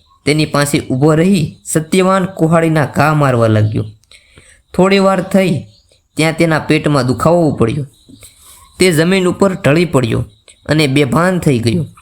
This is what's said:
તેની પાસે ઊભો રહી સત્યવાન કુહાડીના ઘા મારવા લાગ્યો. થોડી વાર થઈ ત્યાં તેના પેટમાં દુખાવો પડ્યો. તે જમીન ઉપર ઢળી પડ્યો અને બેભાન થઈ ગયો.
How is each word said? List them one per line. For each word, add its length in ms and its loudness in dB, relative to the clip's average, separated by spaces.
તેની 200 0
પાસે 320 -2
ઊભો 360 0
રહી 500 0
સત્યવાન 600 0
કુહાડીના 720 0
ઘા 180 2
મારવા 320 2
લાગ્યો. 380 0
થોડી 240 2
વાર 240 0
થઈ 400 0
ત્યાં 160 0
તેના 260 0
પેટમાં 480 0
દુખાવો 440 0
પડ્યો. 360 -4
તે 140 2
જમીન 340 0
ઉપર 280 0
ઢળી 300 0
પડ્યો 400 -2
અને 200 0
બેભાન 520 0
થઈ 200 0
ગયો. 280 -2